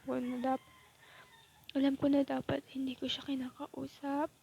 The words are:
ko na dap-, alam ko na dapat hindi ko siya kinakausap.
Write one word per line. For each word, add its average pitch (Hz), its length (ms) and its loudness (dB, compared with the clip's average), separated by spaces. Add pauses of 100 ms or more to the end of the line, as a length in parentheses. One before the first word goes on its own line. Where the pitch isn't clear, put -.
ko 254 80 0
na 254 400 0
dap-, - 160 -10 (1040)
alam 269 240 4
ko 285 80 4
na 277 160 6
dapat 277 480 -2
hindi 262 240 -4
ko 262 160 -4
siya - 160 -6
kinakausap. 277 1040 -4 (120)